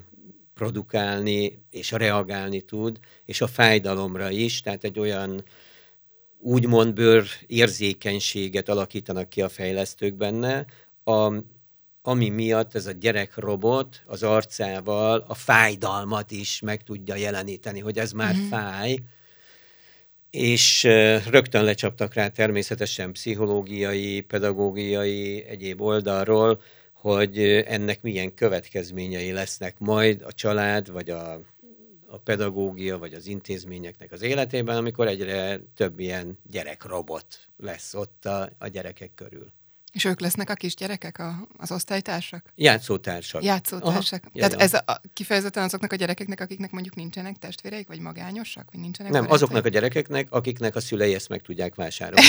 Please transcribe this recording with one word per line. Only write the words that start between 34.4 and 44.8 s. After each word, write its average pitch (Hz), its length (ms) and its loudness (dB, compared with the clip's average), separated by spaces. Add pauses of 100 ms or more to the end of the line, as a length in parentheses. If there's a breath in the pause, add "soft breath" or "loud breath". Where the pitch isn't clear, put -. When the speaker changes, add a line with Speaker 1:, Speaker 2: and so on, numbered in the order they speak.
Speaker 1:
amikor 117 300 0
egyre 95 520 -2 (160)
több 87 240 -2
ilyen 90 380 -8 (140)
gyerekrobot 82 880 -10 (180)
lesz - 360 -14
ott 101 320 -10
a, 98 320 -4
a 104 100 -14
gyerekek 92 480 -12
körül. - 360 -20 (400 soft breath)
Speaker 2:
És - 140 0
ők 185 140 0
lesznek 180 300 -2
a 208 40 -2
kisgyerekek, 190 680 -8
a, 170 280 -8 (100)
az 170 140 -10
osztálytársak? 180 720 -6 (100)
Speaker 1:
Játszótársak. 104 880 2
Speaker 2:
Játszótársak. 185 800 0
Speaker 1:
Aha. - 100 -20
Speaker 2:
Tehát 196 180 2
Speaker 1:
Ja, - 80 -4
ja. 202 40 8
Speaker 2:
ez 180 100 6
a, 208 120 4